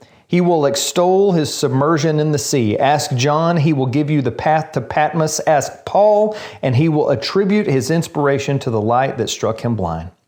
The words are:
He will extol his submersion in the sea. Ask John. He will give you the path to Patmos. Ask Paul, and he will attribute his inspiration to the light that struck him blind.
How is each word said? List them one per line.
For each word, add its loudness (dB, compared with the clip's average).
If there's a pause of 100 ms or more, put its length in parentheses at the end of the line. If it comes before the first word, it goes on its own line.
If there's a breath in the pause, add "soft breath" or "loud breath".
(280 soft breath)
He 2
will 2
extol 2
his 0
submersion 0
in 0
the 0
sea. 0
Ask 0
John. 0
He 2
will 0
give -2
you 0
the -2
path -2
to -4
Patmos. -2
Ask -2
Paul, 2 (260 loud breath)
and 0
he 4
will 2
attribute 0
his 0
inspiration 0
to -6
the 0
light 0
that -2
struck -4
him -2
blind. -6 (160)